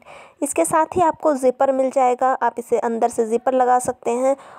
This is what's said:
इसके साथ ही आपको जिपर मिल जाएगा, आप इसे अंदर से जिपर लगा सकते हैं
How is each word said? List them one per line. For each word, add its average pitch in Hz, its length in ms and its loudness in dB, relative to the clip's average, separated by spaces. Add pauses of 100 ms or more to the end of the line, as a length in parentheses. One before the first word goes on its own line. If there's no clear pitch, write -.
(420)
इसके 320 220 -2
साथ 320 320 -2
ही 359 60 2
आपको 311 320 0
जिपर 269 380 0
मिल 262 180 0
जाएगा, 254 420 0
आप 240 260 -2
इसे 233 200 -2
अंदर 226 300 -2
से 233 180 -2
जिपर 240 280 -2
लगा 247 240 2
सकते 247 320 -6
हैं 262 260 0 (220)